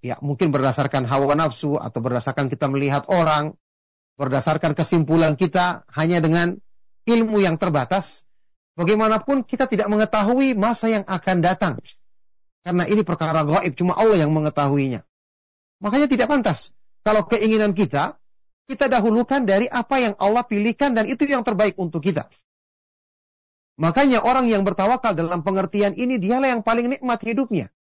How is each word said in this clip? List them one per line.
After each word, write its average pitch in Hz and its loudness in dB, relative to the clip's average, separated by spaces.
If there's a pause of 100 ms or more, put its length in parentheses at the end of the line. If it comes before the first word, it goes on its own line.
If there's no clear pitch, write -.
Ya, 123 -8
mungkin 143 0
berdasarkan 131 0
hawa 139 2
nafsu 151 -2
atau - -8
berdasarkan 127 -4
kita 127 -4
melihat 139 -2
orang, 156 0 (640)
berdasarkan 143 -2
kesimpulan 160 2
kita 180 -2
hanya 165 0
dengan 170 0 (480)
ilmu 226 2
yang 165 2
terbatas. 175 -2 (500)
Bagaimanapun 220 0
kita 262 -2
tidak 208 0
mengetahui 220 2
masa 226 0
yang 202 0
akan 185 -2
datang. 175 0 (920)
Karena 175 -2
ini 208 2
perkara 160 -2
gaib, 170 0
cuma 180 0
Allah 202 4
yang 151 0
mengetahuinya. 143 -2 (800)
Makanya 254 2
tidak 247 0
pantas. 220 -2 (320)
Kalau 214 2
keinginan 214 2
kita, 165 0 (480)
kita 269 -2
dahulukan 240 2
dari 202 2
apa 254 -2
yang 214 -2
Allah 214 2
pilihkan 233 0
dan 220 2
itu 254 -2
yang 262 0
terbaik 208 0
untuk 170 -4
kita. 151 -2 (1500)
Makanya 233 2
orang 254 2
yang 196 2
bertawakal 208 0
dalam 165 -4
pengertian 196 -2
ini, 247 -2
dialah 247 0
yang 214 -6
paling 240 0
nikmat 247 -4
hidupnya. 220 -4 (160)